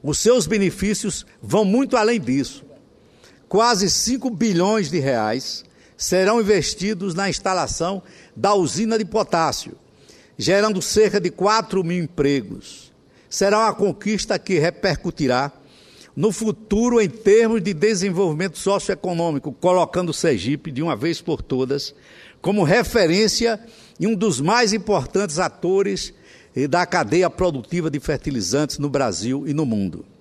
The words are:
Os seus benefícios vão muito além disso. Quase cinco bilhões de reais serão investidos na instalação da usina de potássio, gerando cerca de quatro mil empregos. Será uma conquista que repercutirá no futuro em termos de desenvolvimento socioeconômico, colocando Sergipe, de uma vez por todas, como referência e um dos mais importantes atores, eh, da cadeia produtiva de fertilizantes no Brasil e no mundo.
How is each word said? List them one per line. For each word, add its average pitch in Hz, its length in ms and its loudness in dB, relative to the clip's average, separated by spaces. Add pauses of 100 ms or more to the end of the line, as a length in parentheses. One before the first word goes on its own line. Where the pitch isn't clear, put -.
Os 143 160 -2
seus 226 260 4
benefícios 196 800 -2 (160)
vão 165 220 2
muito 240 320 2
além 226 240 2
disso. 131 460 -4 (840)
Quase 208 420 2
cinco 254 400 -2
bilhões 196 640 0
de 175 80 -2
reais 120 640 -2 (320)
serão 190 460 2
investidos 190 760 0
na 196 140 -2
instalação 180 760 -4 (320)
da 196 180 2
usina 202 440 0
de 220 80 -2
potássio, 170 720 -2 (600)
gerando 202 440 2
cerca 208 400 2
de 170 80 -2
quatro 196 540 0
mil 170 200 -2
empregos. - 880 -4 (360)
Será 214 300 2
uma 220 140 2
conquista 202 640 -2
que 180 220 0
repercutirá 151 920 0 (640)
no 185 160 0
futuro 226 680 0
em 202 100 2
termos 220 520 4
de 190 120 -2
desenvolvimento 180 840 0
socioeconômico, 170 960 -2
colocando 180 600 0
Sergipe, 127 560 -2
de 131 120 -6
uma 160 140 -2
vez 151 260 -4
por 147 200 -4
todas, 131 540 -4 (460)
como 202 220 2
referência 208 960 2 (400)
e 165 60 -2
um 220 100 0
dos 170 240 0
mais 208 340 2
importantes 190 640 -2
atores, 190 760 -2 (420)
eh, 135 120 -2
da 170 180 2
cadeia 170 440 2
produtiva 165 600 -2
de 143 100 -4
fertilizantes 135 800 -2
no 143 100 -2
Brasil 127 580 -2
e 143 60 -2
no 151 120 0
mundo. 98 400 -2 (160)